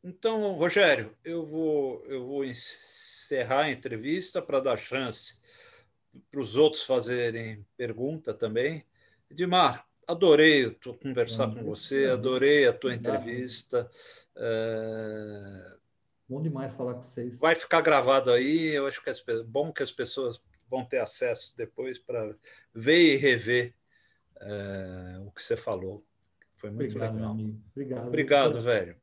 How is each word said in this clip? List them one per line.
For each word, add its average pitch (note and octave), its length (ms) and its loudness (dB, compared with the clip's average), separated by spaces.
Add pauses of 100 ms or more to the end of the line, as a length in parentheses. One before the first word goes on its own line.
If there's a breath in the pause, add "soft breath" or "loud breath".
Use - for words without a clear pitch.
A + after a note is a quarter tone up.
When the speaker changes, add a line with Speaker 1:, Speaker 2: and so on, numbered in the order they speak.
Speaker 1:
Então, G#3+ 480 -2
Rogério, D#3 720 4
eu E3 200 -6
vou, D3+ 600 -2
eu C3 180 -8
vou C#3 200 -4
encerrar - 1200 -4
a D3+ 60 0
entrevista C3 720 -6
pra C3+ 200 0
dar C3 160 0
chance B2+ 640 -6 (920 soft breath)
pros A#2 260 -6
outros D3+ 280 4
fazerem A#2 800 -2 (120)
pergunta B2 580 -6
também. B2 500 -2 (460)
Edmar, F3 560 2 (200)
adorei D#3 640 8
tu, - 240 -14
conversar B2 500 -2
Speaker 2:
Ah, A2+ 80 -2
Speaker 1:
com A#2+ 60 -10
Speaker 2:
eu A2+ 60 -10
Speaker 1:
você, C3+ 380 -2
Speaker 2:
também. C3 100 4
Speaker 1:
adorei C3 560 4
a A2+ 40 4
tua B2+ 200 -4
Speaker 2:
Obrigado. A#2+ 240 -4
Speaker 1:
entrevista. B2 720 -4 (460 loud breath)
É, A2 1400 -6 (520)
Speaker 2:
Bom C#3 140 -8
demais C#3 300 -6
falar B2 220 -6
com - 80 -12
vocês. B2 360 -10
Speaker 1:
vai D#3+ 160 4
ficar E3 260 2
gravado C3+ 500 4
aí, D3 380 4
eu C#3 180 0
acho - 160 -8
que C#3 80 -6
é B2+ 40 -4 (320)
bom C#3+ 260 -2
que - 100 -4
as B2+ 80 -4
pessoas A#2+ 500 -6 (280)
vão B2+ 160 -6
ter B2+ 140 -4
acesso A#2 580 -4
depois B2 420 -8
pra A2 360 -8 (400 loud breath)
ver D3+ 400 6
e - 20 2
rever, B2 580 2 (680)
é, F#2+ 840 -10
o G2+ 40 -18
que - 120 -14
você A#2 140 -2
falou. G2 480 -8 (480)
Foi G#2 180 -14
muito A#2 260 -6
Speaker 2:
Obrigado, A2 180 -4
Speaker 1:
legal. A2 200 -6
Speaker 2:
meu A2 100 -6
amigo. G#2+ 160 -8 (120)
Obrigado. B2+ 360 -8
Speaker 1:
Obrigado, C#3 380 4 (120)
Speaker 2:
Obrigado. A2+ 60 -6
Speaker 1:
velho. G#2 380 0